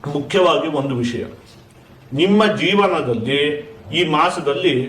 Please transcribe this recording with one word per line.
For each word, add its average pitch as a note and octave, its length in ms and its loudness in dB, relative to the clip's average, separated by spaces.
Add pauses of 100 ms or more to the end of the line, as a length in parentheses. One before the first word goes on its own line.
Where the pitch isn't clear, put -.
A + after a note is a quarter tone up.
(140)
ಮುಖ್ಯವಾಗಿ D#3+ 540 2
ಒಂದು C#3 260 -2
ವಿಷಯ, A#2+ 300 -4 (880)
ನಿಮ್ಮ G3 340 4
ಜೀವನದಲ್ಲಿ D3 920 0 (540)
ಈ F3 100 2
ಮಾಸದಲ್ಲಿ D#3 720 0 (120)